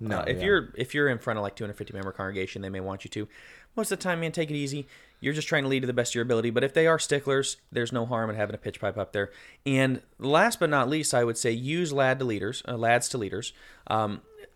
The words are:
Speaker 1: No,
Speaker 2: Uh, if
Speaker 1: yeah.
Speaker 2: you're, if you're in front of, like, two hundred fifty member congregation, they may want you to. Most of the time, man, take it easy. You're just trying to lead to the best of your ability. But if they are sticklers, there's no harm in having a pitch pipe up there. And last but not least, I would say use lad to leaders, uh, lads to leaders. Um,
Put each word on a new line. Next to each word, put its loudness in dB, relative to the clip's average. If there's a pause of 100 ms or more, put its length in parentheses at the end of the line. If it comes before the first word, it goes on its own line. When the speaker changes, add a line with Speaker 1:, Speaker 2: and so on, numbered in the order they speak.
Speaker 1:
No, -2
Speaker 2:
Uh, -4
if -2
Speaker 1:
yeah. -2
Speaker 2:
you're, 2
if -4
you're 4
in 0
front -4
of, 0
like, -4
two -8
hundred -8
fifty -10
member -6
congregation, -4
they -6
may -6
want -6
you -12
to. -6 (480)
Most -2
of -6
the -12
time, 0
man, -2
take -2
it -4
easy. -4 (340)
You're 0
just -4
trying 2
to 0
lead 2
to -2
the 0
best 0
of -4
your 2
ability. 2
But 2
if 0
they 6
are 6
sticklers, 0 (140)
there's -2
no 0
harm 0
in -4
having -2
a -8
pitch -8
pipe -2
up -4
there. 0 (360)
And 2 (180)
last 4
but 2
not 2
least, 0
I 6
would 0
say 0
use -2
lad 2
to -2
leaders, -2
uh, -4
lads 4
to -4
leaders. -4 (340)
Um, -2 (340)